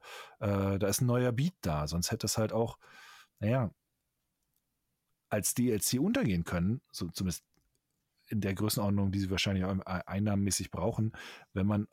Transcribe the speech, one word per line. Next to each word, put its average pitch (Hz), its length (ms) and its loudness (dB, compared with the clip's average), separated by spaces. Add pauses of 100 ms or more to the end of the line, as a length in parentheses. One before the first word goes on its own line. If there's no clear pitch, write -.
(380)
äh, 98 400 2
da 98 80 2
ist 101 140 0
ein 127 60 4
neuer 123 260 2
Beat 139 300 0
da. 76 260 -2
Sonst 85 240 -2
hätte 110 140 -2
es - 120 -2
halt 110 140 0
auch, 117 260 0 (640)
naja, 110 320 2 (1600)
als - 260 -2
D 123 180 2
L 104 80 0
C - 180 0
untergehen 151 460 2
können, 95 380 0 (100)
so 87 160 -6
zumindest 90 360 -4 (840)
in 107 140 0
der 98 120 0
Größenordnung, 101 560 0
die 98 100 0
sie 95 100 -2
wahrscheinlich 95 340 0
auch, 98 120 -2
äh, 92 300 -4
einnahmenmäßig 101 640 0
brauchen, 110 420 -2 (420)
wenn 98 120 2
man 104 260 2